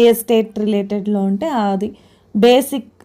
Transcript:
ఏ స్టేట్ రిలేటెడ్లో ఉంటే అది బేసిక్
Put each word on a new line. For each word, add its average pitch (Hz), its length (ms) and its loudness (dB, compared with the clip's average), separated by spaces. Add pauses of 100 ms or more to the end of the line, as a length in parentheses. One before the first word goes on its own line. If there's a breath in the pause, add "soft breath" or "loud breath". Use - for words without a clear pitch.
ఏ 233 180 6
స్టేట్ 220 420 -2
రిలేటెడ్లో 202 580 -2 (100)
ఉంటే 196 160 -4 (160)
అది 202 260 -2 (560 soft breath)
బేసిక్ 262 440 2 (160)